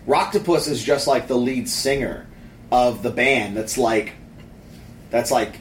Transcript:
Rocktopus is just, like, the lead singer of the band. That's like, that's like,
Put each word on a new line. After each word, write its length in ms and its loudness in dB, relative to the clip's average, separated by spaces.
Rocktopus 640 2
is 140 -4
just, 240 0
like, 200 2
the 100 2
lead 320 -2
singer 580 -2
of 300 2
the 100 -4
band. 440 0
That's 220 -6
like, 340 0
that's 220 0
like, 300 0